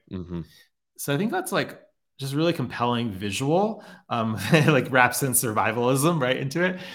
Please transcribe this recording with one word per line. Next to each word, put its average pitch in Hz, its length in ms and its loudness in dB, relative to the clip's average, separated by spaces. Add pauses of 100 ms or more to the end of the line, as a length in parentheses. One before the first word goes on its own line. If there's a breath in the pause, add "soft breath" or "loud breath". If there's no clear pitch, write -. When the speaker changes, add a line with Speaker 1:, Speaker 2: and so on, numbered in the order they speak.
(120)
Speaker 1:
Mm-hmm. 87 300 -8 (560 soft breath)
Speaker 2:
So - 160 -4
I 143 40 0
think 220 140 -2
that's, 370 200 -6
like, 160 280 -4 (380)
just 135 180 -8
really 165 180 0
compelling 120 580 -2
visual, 139 720 -2 (260 loud breath)
um, 113 360 -2
<laughs> - 80 -2 (140)
like, 131 240 4
wraps 123 320 4
in 131 80 0
survivalism 123 920 2
right 127 160 0
into 139 260 -2
it. 185 160 -2 (160 loud breath)